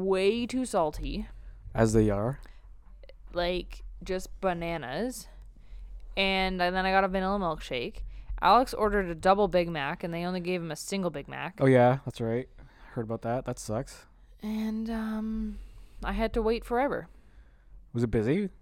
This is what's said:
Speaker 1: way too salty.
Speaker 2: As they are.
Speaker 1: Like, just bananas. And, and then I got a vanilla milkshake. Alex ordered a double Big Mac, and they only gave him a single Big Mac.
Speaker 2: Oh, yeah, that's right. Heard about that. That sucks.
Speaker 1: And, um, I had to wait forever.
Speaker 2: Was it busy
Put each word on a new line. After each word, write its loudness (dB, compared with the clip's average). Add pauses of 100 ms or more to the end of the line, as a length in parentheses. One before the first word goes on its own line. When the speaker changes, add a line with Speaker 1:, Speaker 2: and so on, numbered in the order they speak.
Speaker 1:
way 4
too -2
salty. 0 (460)
Speaker 2:
As 6
they 8
are. 0 (920)
Speaker 1:
Like, -2 (200)
just -4 (120)
bananas. -2 (880)
And, 2
and 2
then 2
I 2
got 6
a 4
vanilla 0
milkshake. -4 (440)
Alex 6
ordered 2
a -4
double 6
Big 4
Mac, -4
and -4
they -4
only -2
gave -2
him -6
a -8
single -2
Big -8
Mac. -8
Speaker 2:
Oh, 4
yeah, 8
that's -8
right. -2 (440)
Heard -6
about -6
that. -4
That -6
sucks. -6 (360)
Speaker 1:
And, -4
um, -4 (440)
I -4
had 0
to 2
wait 2
forever. 0 (880)
Speaker 2:
Was 0
it 2
busy 2 (120)